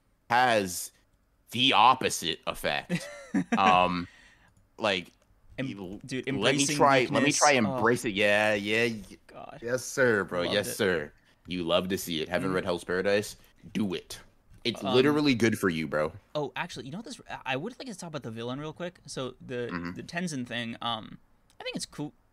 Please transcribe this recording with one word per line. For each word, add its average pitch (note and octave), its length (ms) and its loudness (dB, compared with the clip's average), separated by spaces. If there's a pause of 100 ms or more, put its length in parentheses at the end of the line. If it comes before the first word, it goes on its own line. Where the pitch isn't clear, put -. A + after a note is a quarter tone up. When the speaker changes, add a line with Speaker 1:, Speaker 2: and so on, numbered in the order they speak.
(300)
Speaker 1:
has A2+ 600 2 (580)
the B2 220 2
opposite G2+ 760 4
effect." - 600 -4 (260)
Speaker 2:
<laughs> G3+ 240 -2
Speaker 1:
Um, - 480 4 (720)
like, G2 320 -2 (480)
Speaker 2:
Em-, C3 80 -6
Speaker 1:
you, G2+ 400 -12
Speaker 2:
dude, B2+ 220 -8
Speaker 1:
let B2 260 2
me C#3 80 2
Speaker 2:
embracing D3 140 0
Speaker 1:
try, C#3 240 6
let B2 100 0
me G#2+ 80 2
Speaker 2:
weakness. C#3+ 200 2
Speaker 1:
try D3 160 6
Speaker 2:
Oh. B2+ 220 2
Speaker 1:
embrace A#2+ 280 2
it. G#2+ 100 -2
Yeah, G#2 400 4
yeah, G#2+ 320 0
y-, G#2 400 -8
Speaker 2:
God. - 340 -16
Speaker 1:
yes, B2 240 -4
sir, A#2 380 2
bro. F2 200 -2
Speaker 2:
Loved F2 120 -2
Speaker 1:
Yes, G2+ 140 0
Speaker 2:
it. - 80 -8
Speaker 1:
sir. F2 360 0 (360)
You F2 160 -2
love F2+ 240 2
to F#2+ 100 0
see D#2+ 240 -4
it. C#2+ 60 -6
Haven't F2+ 220 0
Speaker 2:
Mm-hmm. F#2 40 -2
Speaker 1:
read F2 100 0
Hell's F2+ 200 -2
Paradise? G2+ 500 0 (380)
Do G2 220 -2
it. - 260 -12 (440)
It's A#2+ 200 -2
Speaker 2:
Um, C3+ 100 -2
Speaker 1:
literally D3 400 4
good A2 240 2
for G2 100 2
you, D#2+ 200 -2
bro. D2+ 240 -2 (220)
Speaker 2:
Oh, D3 200 -4
actually, D3+ 320 -8
you C#3 60 -12
know F3+ 60 -10
what A#3 80 -14
this, B3+ 140 -16 (100)
I, C3 80 -12 (160)
I - 20 -2
would G#3 220 -8
like D4+ 100 -14
to G#3+ 60 -12
talk F3 140 -14
about D3+ 140 -8
the A#2+ 80 -10
villain A#2+ 300 -8
real D#3 120 -10
quick. F3 340 -12
So C3+ 280 -8 (100)
the, A#2+ 280 -6
Speaker 1:
Mm-hmm. F2 200 -8
Speaker 2:
the - 100 -12
Tenzin D#3 440 -8
thing, A#2 360 -8
um, A2+ 360 -8 (420)
I G4+ 40 -14
think B4 120 -10
it's - 100 -8
cool, - 260 -12 (200)